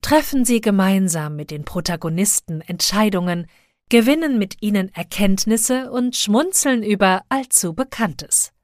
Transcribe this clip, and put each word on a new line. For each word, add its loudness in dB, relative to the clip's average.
Treffen 2
Sie 2
gemeinsam 2
mit -10
den -8
Protagonisten -2
Entscheidungen, -2
gewinnen 4
mit -4
ihnen -2
Erkenntnisse 0
und -2
schmunzeln 0
über 2
allzu -2
Bekanntes. -4